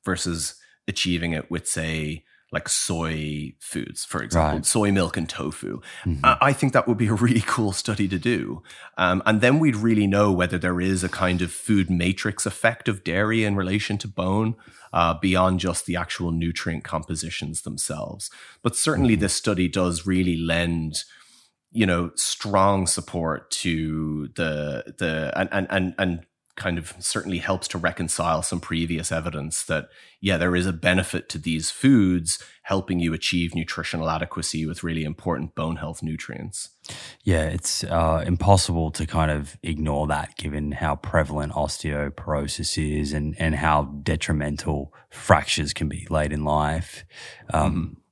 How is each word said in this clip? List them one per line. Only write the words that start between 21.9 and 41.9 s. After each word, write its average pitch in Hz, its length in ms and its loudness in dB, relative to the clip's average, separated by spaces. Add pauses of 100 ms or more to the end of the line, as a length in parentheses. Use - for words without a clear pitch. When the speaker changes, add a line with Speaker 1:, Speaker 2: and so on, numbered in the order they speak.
Speaker 1:
strong 98 720 2
support 82 640 -2 (120)
to 78 720 -2
the, 76 640 -4
the, 78 380 -2
and, 92 160 0
and, 95 160 0
and, 92 300 0
and 87 280 0 (300)
kind 87 220 -2
of 80 220 -10
certainly 95 360 -2
helps 95 320 -2
to - 80 -6
reconcile 85 640 0
some 87 200 -4
previous 82 520 -2
evidence 80 520 -4
that, 78 260 -2 (320)
yeah, 95 160 2
there 90 180 2
is 90 80 2
a 92 80 0
benefit - 560 0
to - 100 -8
these 80 320 -2
foods 95 720 4 (200)
helping 92 360 -2
you 82 140 0
achieve 85 420 -2
nutritional 82 540 -4
adequacy 80 560 -4
with 78 180 -6
really 82 220 -2
important 78 500 -4
bone 80 220 -4
health 80 260 -8
nutrients. - 680 -8 (540)
Speaker 2:
Yeah, 85 180 4
it's, 82 420 -2
uh, 80 420 2
impossible 90 680 4
to 82 140 -4
kind 80 240 0
of 73 320 -4
ignore 76 440 -2
that 73 320 -4
given 73 340 -4
how 73 240 -2
prevalent 76 560 -2
osteoporosis 73 1300 -4 (220)